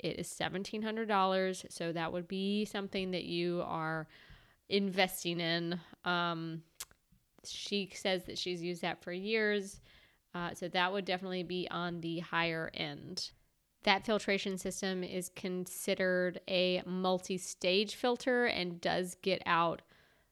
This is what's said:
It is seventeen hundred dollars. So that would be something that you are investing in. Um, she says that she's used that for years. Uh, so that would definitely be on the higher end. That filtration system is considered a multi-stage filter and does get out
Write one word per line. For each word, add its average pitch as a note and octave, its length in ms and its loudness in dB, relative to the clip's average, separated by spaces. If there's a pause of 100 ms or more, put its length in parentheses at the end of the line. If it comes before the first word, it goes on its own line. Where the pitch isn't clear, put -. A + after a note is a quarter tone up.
It - 180 -4
is E3+ 100 -4
seventeen F#3 540 -4
hundred A3 260 -2
dollars. F#3+ 640 2
So E3+ 220 -4
that E3 200 -2
would F3 160 -4
be G3 360 0
something G3 480 -4
that F3 120 -2
you F3 400 0
are D#3+ 420 -2 (600)
investing F#3 720 2
in. E3+ 400 0 (240)
Um, E3+ 560 0 (840)
she - 520 -4
says F#3 300 0
that - 120 -8
she's F3 260 -4
used F3 200 -4
that E3+ 200 -4
for F3 100 -8
years. G#3 680 0 (540)
Uh, F3 180 -4
so - 160 -6
that F3+ 240 2
would G3 140 -2
definitely F#3 360 0
be F3+ 280 -2
on F3 320 -4
the E3 160 -2
higher E3 560 0
end. - 560 -6 (540)
That G3 200 4
filtration G3 540 2
system F#3 440 -2
is F3+ 320 -4
considered F3+ 1120 0
a F3+ 360 4
multi-stage F#3 1080 2
filter B3 500 2
and F3+ 340 0
does F3+ 440 0
get F#3+ 240 2
out E3+ 340 4 (520)